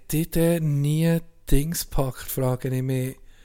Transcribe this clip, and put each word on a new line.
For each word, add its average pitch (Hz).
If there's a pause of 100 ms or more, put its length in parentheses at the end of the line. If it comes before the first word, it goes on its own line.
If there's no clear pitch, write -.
(120)
dich 160
denn 165
nie 160 (320)
Dings 151
gepackt, -
frage 127
ich 127
mich, 131 (300)